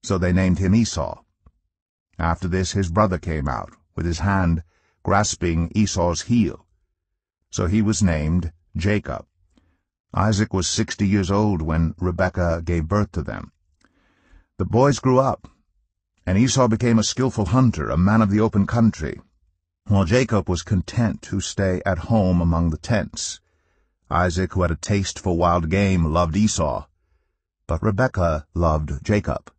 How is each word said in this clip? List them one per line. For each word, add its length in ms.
So 140
they 160
named 260
him 160
Esau. 460
After 300
this 240
his 180
brother 300
came 280
out, 260
with 100
his 140
hand 440
grasping 720
Esau's 480
heel. 420
So 160
he 160
was 180
named 520
Jacob. 520
Isaac 380
was 140
sixty 400
years 220
old 320
when 380
Rebekah 680
gave 220
birth 260
to 80
them. 300
The 80
boys 340
grew 200
up, 280
and 120
Esau 300
became 300
a 60
skillful 420
hunter, 440
a 80
man 240
of 100
the 80
open 260
country, 560
while 180
Jacob 440
was 140
content 600
to 160
stay 460
at 240
home 320
among 280
the 80
tents. 600
Isaac, 420
who 80
had 80
a 60
taste 420
for 180
wild 360
game, 340
loved 300
Esau, 500
but 160
Rebekah 720
loved 500
Jacob. 560